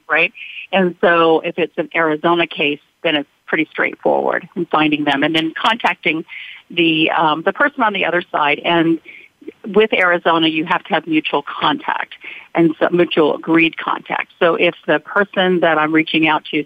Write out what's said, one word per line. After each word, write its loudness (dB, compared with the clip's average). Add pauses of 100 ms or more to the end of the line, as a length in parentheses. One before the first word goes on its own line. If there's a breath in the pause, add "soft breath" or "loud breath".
right? 0 (380 loud breath)
And 0
so 4
if -6
it's -4
an -4
Arizona 0
case, -4 (240)
then 0
it's -4 (160)
pretty -2
straightforward -2
in -4
finding 0
them 0
and 0
then -2
contacting -2 (460 loud breath)
the, 0
um, 0
the 0
person 0
on 2
the -2
other 0
side 0
and 2 (640 loud breath)
with 2
Arizona, 2
you -2
have -2
to -6
have -2
mutual 0
contact -4 (420 loud breath)
and 2
so 0
mutual 2
agreed 0
contact. -6
So 2
if 0 (120)
the 2
person 0
that 2
I'm 0
reaching 2
out 0
to, -4